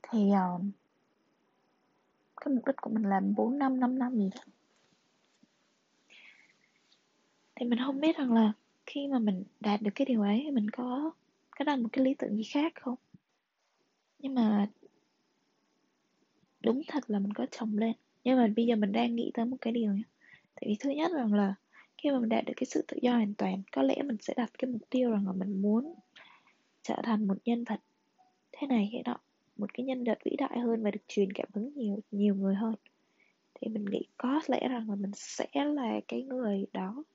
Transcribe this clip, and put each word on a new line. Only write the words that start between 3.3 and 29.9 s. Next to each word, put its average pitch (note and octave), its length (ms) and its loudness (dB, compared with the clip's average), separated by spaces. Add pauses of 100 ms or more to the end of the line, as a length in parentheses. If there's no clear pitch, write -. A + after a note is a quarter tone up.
bốn A#3 240 2
năm, C4 220 2
năm B3+ 180 0
năm B3 180 0
gì G3 180 2
đó. - 80 -16 (3000)
Thì B3 120 -4
mình A#3+ 200 0
không C4+ 140 -2
biết D#4+ 160 4
rằng B3+ 160 0
là A3 200 6 (340)
khi C#4+ 200 -6
mà C#4 120 2
mình G3 260 0 (160)
đạt G#3 220 0
được G#3 120 0
cái C#4 100 0
điều A#3 180 2
ấy, A3+ 280 2
mình G#3+ 200 2
có, B3+ 400 -4 (400)
có - 140 -6
đặt C#4+ 140 2
một A#3 140 0
cái C4+ 120 4
lý C4+ 100 4
tưởng - 220 -2
gì A3 60 -2
khác D4 380 0
không? B3 160 -4 (1200)
Nhưng C4+ 160 -6
mà G#3+ 340 4 (1900)
đúng A#3 280 2
thật C#4 220 -4
là G#3 80 0
mình G3+ 140 -2
có A#3 180 -4
chồng G#3+ 280 -4
lên. A3+ 140 0 (320)
Nhưng B3+ 120 4
mà A#3+ 100 6 (100)
bây A#3 100 2
giờ A#3 100 4
mình G#3 160 2
đang A#3 240 0
nghĩ - 180 -2
tới A3+ 100 0
một B3+ 160 -4
cái A3+ 120 -2
điều A3 200 0
nhá. G3+ 100 0 (520)
Tại - 140 -10
vì G#3 120 2
thứ C#4 100 0
nhất D#4 220 0
rằng A#3 220 2
là G3 200 4 (440)
khi D4 120 2
mà C4+ 100 2
mình A3 80 0
đạt A3+ 160 0
được - 120 -4
cái B3+ 100 -2
sự - 220 -2
tự - 140 -8
do B3 100 4
hoàn G#3+ 220 2
toàn, G3 280 -2 (100)
có C4+ 100 2
lẽ C4+ 200 2
mình C#4 180 -2
sẽ - 160 -6
đặt A#3 220 -2
cái B3+ 120 -2
mục A3+ 200 -6
tiêu B3+ 200 2
rằng G3+ 160 2
là F#3 60 -2
mình F#3+ 300 -2
muốn A#3+ 320 2 (880)
trở - 200 -4
thành G#3+ 260 0
một G3 60 2 (100)
nhân A#3+ 200 0
vật G#3 160 -4 (720)
thế - 140 -6
này A3 260 4
thế B3 120 -6
nọ, A#3+ 120 -4 (400)
một G#3 180 -6
cái B3 120 -4
nhân B3+ 180 -4